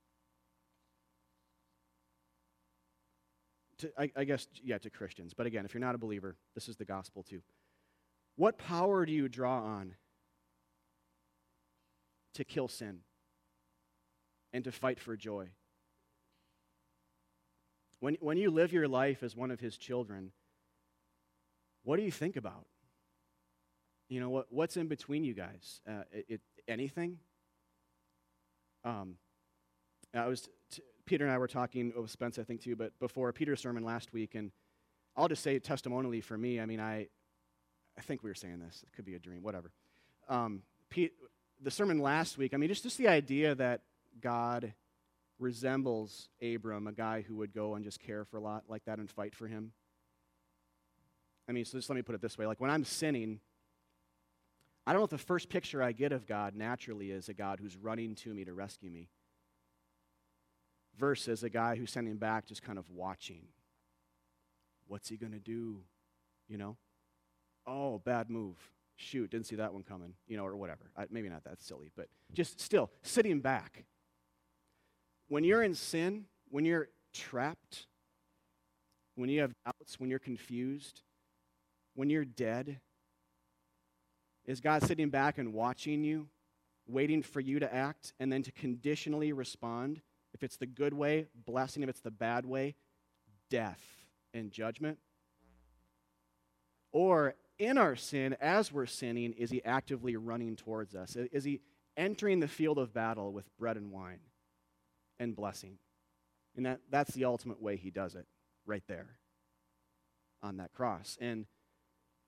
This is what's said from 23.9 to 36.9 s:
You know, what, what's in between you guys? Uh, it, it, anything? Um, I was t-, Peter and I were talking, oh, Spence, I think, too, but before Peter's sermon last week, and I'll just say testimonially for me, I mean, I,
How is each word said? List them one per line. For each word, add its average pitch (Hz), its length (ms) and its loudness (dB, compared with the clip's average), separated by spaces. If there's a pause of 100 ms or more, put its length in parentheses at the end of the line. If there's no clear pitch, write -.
You 127 120 -2
know, 123 80 -2
what, 131 200 0
what's 156 280 0
in 165 100 0
between 151 380 -2
you 127 80 0
guys? 95 540 -10
Uh, 104 160 -8 (100)
it, 101 160 -8
it, 110 120 -6 (260)
anything? 139 500 -4 (1700)
Um, 101 300 -6 (960)
I 117 140 0
was 127 200 -4 (240)
t-, - 100 -14 (240)
Peter 143 200 4
and 135 80 4
I 127 40 4
were 127 100 2
talking, 123 500 0
oh, 117 80 -2
Spence, 120 340 -4
I 113 40 -4
think, 117 180 -6
too, 120 160 -2
but 110 220 -4
before 123 340 0
Peter's 147 260 0
sermon 120 240 -2
last 117 300 -4
week, 113 220 -4
and 107 160 -6 (640)
I'll 160 100 6
just 156 160 -2
say 139 160 4
testimonially 123 640 -2
for 110 160 -8
me, 120 240 0
I 110 40 -2
mean, 110 140 -4
I, 107 280 -4 (880)